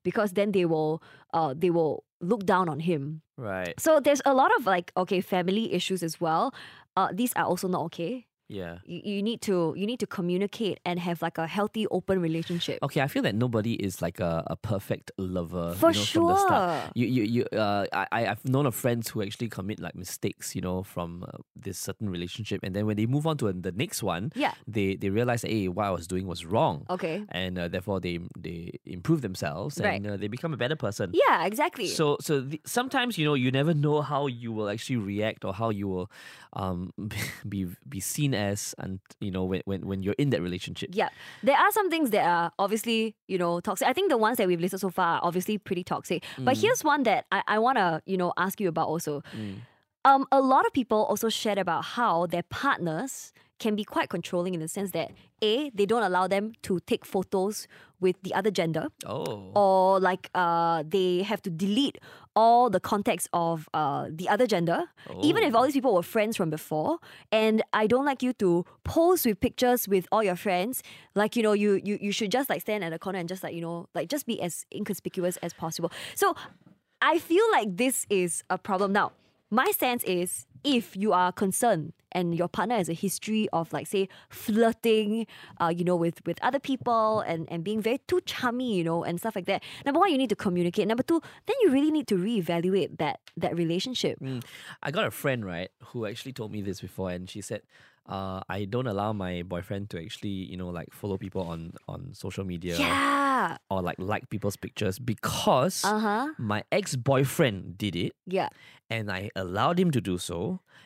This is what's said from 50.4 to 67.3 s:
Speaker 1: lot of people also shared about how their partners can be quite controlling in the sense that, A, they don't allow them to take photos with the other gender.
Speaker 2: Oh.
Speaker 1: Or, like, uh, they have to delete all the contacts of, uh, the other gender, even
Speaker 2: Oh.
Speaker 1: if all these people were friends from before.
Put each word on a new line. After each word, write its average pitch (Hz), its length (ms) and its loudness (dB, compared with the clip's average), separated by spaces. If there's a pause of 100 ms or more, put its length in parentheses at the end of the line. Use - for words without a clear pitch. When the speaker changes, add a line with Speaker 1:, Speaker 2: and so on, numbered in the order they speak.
Speaker 1:
lot 269 260 6
of 440 60 0
people 220 320 2
also 214 240 0
shared 208 300 0
about 165 260 0
how 180 420 2
their 170 160 -2
partners 233 920 -2 (280)
can 214 160 0
be 208 80 -4
quite - 260 -2
controlling 180 420 -2
in 170 80 -4
the 156 80 -6
sense 196 220 -4
that, 165 220 -4 (280)
A, 247 300 2
they 202 160 2
don't 226 160 2
allow 185 240 2
them 208 260 0 (100)
to 180 180 0
take - 260 -2
photos 196 640 -2 (320)
with 185 220 2
the 175 120 -6
other 196 160 2
gender. 165 380 0 (180)
Speaker 2:
Oh. 101 480 -8
Speaker 1:
Or, 190 460 6
like, 185 340 0
uh, 170 520 2
they 180 360 2
have 208 200 -2
to 196 80 -6
delete 202 480 0 (380)
all 233 320 8
the 185 120 2
contacts 202 520 -2
of, 165 400 0
uh, 139 380 0
the 160 180 -6
other 254 180 4
gender, 175 380 2 (380)
even 381 220 4
Speaker 2:
Oh. - 20 4
Speaker 1:
if 233 80 2
all 226 100 8
these 285 80 2
people 254 220 2
were 170 80 6
friends 220 340 0
from 165 140 0
before. 156 480 -2 (320)